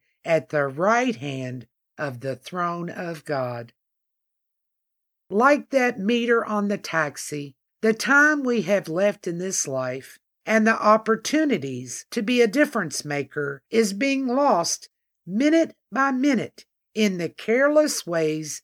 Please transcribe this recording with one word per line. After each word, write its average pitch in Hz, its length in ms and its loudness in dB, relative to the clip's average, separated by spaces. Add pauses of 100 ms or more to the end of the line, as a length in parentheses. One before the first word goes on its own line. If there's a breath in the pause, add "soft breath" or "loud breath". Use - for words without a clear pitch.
(240)
at 160 260 0
the 143 180 0
right 220 500 0
hand 127 500 -8 (300)
of 131 240 -8
the 131 160 -6
throne 175 520 -6
of 170 360 -10
God." 123 480 -6 (1600)
Like 247 420 4
that 247 280 0
meter 233 460 2
on 208 240 -2
the 202 80 -2
taxi, 147 760 -6 (260)
the 220 120 2
time 285 500 4
we 240 200 0
have 190 240 0
left 185 400 0
in 170 100 -4
this 185 300 -4
life 131 500 -6 (280)
and 220 200 4
the 220 160 2
opportunities 214 1300 0
to 240 100 -2
be 240 200 2
a 233 60 6
difference 208 580 -2
maker 143 640 -6
is 220 240 2
being 269 340 -2
lost 240 600 0 (360)
minute 302 500 2 (160)
by 269 200 0
minute 254 540 0 (280)
in 208 240 0
the 165 120 -4
careless 285 760 2
ways 156 580 -2